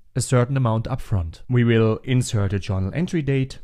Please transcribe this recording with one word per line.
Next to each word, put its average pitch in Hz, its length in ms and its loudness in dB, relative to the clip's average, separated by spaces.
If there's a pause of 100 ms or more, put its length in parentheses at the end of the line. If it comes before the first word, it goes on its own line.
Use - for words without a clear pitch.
(160)
a 127 60 -2
certain 123 360 2
amount 110 280 0
upfront. 90 640 -4
We 123 140 4
will 113 400 4
insert 113 500 0
a 101 60 0
journal 95 340 -2
entry 170 280 -2
date. 135 420 -2